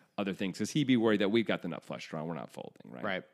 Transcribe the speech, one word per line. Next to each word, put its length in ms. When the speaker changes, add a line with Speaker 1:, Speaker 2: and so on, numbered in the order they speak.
Speaker 1:
other 160
things, 240
'cause 140
he'd 160
be 100
worried 220
that 120
we've 140
got 180
the 40
nut 160
flush 240
draw 140
and 80
we're 60
not 140
folding, 420
right? 120
Speaker 2:
Right. 200